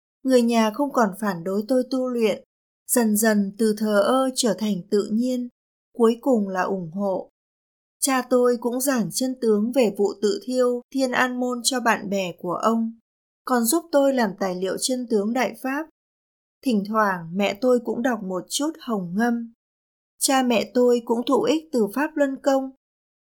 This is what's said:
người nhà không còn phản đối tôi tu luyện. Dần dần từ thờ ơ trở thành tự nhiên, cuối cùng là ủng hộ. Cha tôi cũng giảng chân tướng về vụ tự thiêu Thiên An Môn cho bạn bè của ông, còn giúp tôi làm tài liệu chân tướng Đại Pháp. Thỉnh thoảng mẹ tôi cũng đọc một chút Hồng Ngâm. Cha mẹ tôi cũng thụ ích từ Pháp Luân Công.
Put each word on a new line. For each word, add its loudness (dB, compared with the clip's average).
người 4
nhà 2
không -2
còn 2
phản -4
đối -2
tôi 2
tu -2
luyện. 0
Dần 2
dần 2
từ 2
thờ 2
ơ 2
trở 0
thành -2
tự 0
nhiên, -2
cuối 2
cùng 0
là -2
ủng -4
hộ. -4
Cha 0
tôi 4
cũng -4
giảng 0
chân -4
tướng 2
về 2
vụ 2
tự 0
thiêu 0
Thiên 0
An -2
Môn -4
cho -2
bạn -2
bè -2
của -6
ông, 0
còn 0
giúp 0
tôi 4
làm 2
tài -2
liệu -4
chân -4
tướng 0
Đại -2
Pháp. -6
Thỉnh 2
thoảng 0
mẹ 0
tôi 4
cũng -4
đọc 0
một -6
chút -4
Hồng -6
Ngâm. -2
Cha 2
mẹ 0
tôi 4
cũng -2
thụ 2
ích 0
từ 2
Pháp -2
Luân 0
Công. 0